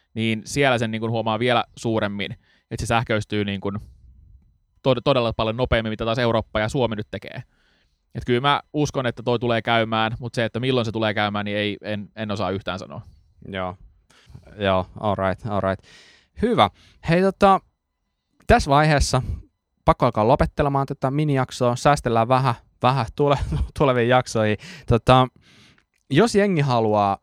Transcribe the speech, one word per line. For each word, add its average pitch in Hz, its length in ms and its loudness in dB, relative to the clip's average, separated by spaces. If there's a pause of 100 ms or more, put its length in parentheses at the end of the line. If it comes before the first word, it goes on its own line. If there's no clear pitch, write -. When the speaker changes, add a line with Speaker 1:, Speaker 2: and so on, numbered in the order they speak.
(140)
Speaker 1:
niin 113 320 -2
siellä 135 320 0
sen 113 140 -2
niinku 113 180 -6
huomaa 110 300 -2
vielä 120 240 2 (120)
suuremmin, 104 560 -4 (400)
että 117 100 -8
se 120 40 -6
sähköistyy 107 600 -2
niinku 98 260 -6 (1160)
tod-, 123 160 2
todella 123 300 2
paljon 110 240 -2
nopeammin, 117 340 0
mitä 110 140 -6
taas 113 140 -2
Eurooppa 113 400 0
ja 107 100 0
Suomi 117 260 -2
nyt 107 160 -8
tekee. - 320 -12 (720)
Et 117 100 -8
kyllä 123 160 2
mä 143 200 2 (120)
uskon, 143 320 -2
että 117 180 -6
toi 120 160 0
tulee 117 220 0
käymään, 113 580 0
mut 120 140 -10
se, 117 120 -2
että 110 140 -6
milloin 127 260 0
se 113 60 -4
tulee 110 220 -2
käymään, 104 320 -2
niin 104 120 -4
ei, 104 240 -2
en, 101 340 -8
en 107 160 -8
osaa 95 200 -4
yhtään 92 280 -6
sanoa. - 220 -14 (460)
Speaker 2:
Joo. 92 300 -8 (800)
Joo, 95 280 2 (140)
all 104 160 0
right, 95 300 -4
all 101 160 -2
right. 95 220 -2 (580)
Hyvä. 190 280 4 (400)
Hei, 175 120 4
tota, 190 380 4 (880)
tässä 220 220 0
vaiheessa 143 520 2 (640)
pakko - 200 2
alkaa 110 220 2
lopettelemaan 139 580 0
tätä 135 260 -4
minijaksoa. 135 640 0
Säästellään 117 520 2
vähän, 131 260 2 (280)
vähän 127 240 2 (100)
tule-, 143 240 2 (220)
<laughs> - 160 -6
tuleviin 123 320 2
jaksoihin. 110 480 2 (300)
Tota, 127 400 4 (840)
jos 208 260 2
jengi 196 260 2
haluaa 107 600 2